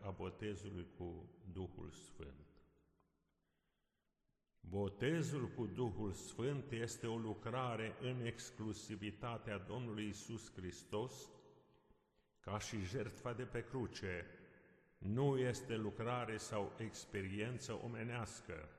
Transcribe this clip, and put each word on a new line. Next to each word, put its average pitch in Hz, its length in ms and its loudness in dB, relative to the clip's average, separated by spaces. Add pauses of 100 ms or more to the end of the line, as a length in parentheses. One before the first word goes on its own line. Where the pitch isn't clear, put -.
a 101 80 -4
botezului 92 800 -2 (100)
cu 85 320 -4 (220)
Duhul 87 380 -4
Sfânt. 73 500 -12 (2250)
Botezul 120 880 4
cu 120 180 0
Duhul 104 460 2
Sfânt 123 600 0
este 117 360 0
o 113 100 2
lucrare 113 840 0
în 123 240 2
exclusivitatea 107 1300 -2
Domnului 107 480 0
Iisus 104 480 -4
Hristos, 104 760 -2 (1080)
ca 101 200 0
și 101 240 0
jertfa 98 500 0
de 117 100 -2
pe 120 200 -2
cruce. 95 640 0 (720)
Nu 131 400 6
este 123 380 4
lucrare 110 600 2
sau 104 400 0
experiență 104 1040 -2
omenească. 113 960 -2